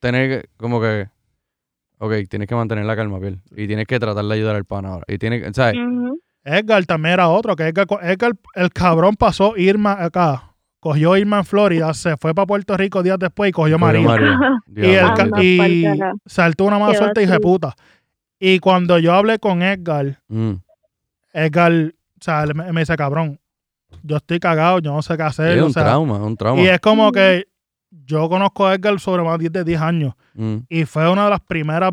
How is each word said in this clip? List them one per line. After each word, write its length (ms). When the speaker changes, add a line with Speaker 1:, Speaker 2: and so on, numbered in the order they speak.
Speaker 1:
tener 280
que, 160
como 240
que, 260
ok, 140
tienes 200
que 60
mantener 300
la 120
calma, 240
Pierre. 160
Y 120
tienes 200
que 120
tratar 260
de 80
ayudar 240
al 80
pana 240
ahora. 180
Y 100
tienes 240
que, 120
¿sabes? 240
Speaker 2:
Ujú. 420
Speaker 3:
Edgar 420
también 280
era 160
otro, 260
que 120
Edgar, 200
Edgar, 320
el 180
cabrón 420
pasó 400
Irma 380
acá. 460
Cogió 340
Irma 220
en 80
Florida, 480
se 240
fue 180
pa' 100
Puerto 300
Rico 260
días 160
después 320
y 40
cogió 240
Speaker 1:
Cogió 260
Speaker 3:
María. 20
Speaker 1:
María. 320
Speaker 2:
<laughs> 200
Speaker 3:
Y 60
el 180
ca-, 0
Speaker 1:
Diablo. 100
Speaker 2:
Anda 60
Speaker 3:
y 140
Speaker 2:
pa'l 420
carajo. 260
Speaker 3:
saltó 400
una 140
mala 120
Speaker 2:
Qué 60
Speaker 3:
suerte, 260
hija 100
de 40
Speaker 2:
vacío. 160
Speaker 3:
puta. 220
Y 220
cuando 400
yo 140
hablé 260
con 240
Edgar, 640
Speaker 1:
Mm. 280
Speaker 3:
Edgar, 380
o 520
sea, 200
él 120
me, 160
me 100
dice, 140
"Cabrón, 440
yo 140
estoy 220
cagado, 400
yo 140
no 80
sé 160
qué 60
hacer", 340
Speaker 1:
Es 60
Speaker 3:
o 40
Speaker 1:
un 60
Speaker 3:
sea, 100
Speaker 1:
trauma, 320
es 60
un 160
trauma. 240
Speaker 3:
y 60
es 120
como 260
Speaker 2:
Ujú. 80
Speaker 3:
que 340
yo 240
conozco 380
a 80
Edgar 240
sobre 240
más 140
de 60
diez 100
de 100
diez 180
años. 320
Speaker 1:
Mm. 240
Speaker 3:
Y 160
fue 240
una 160
de 60
las 100
primeras 520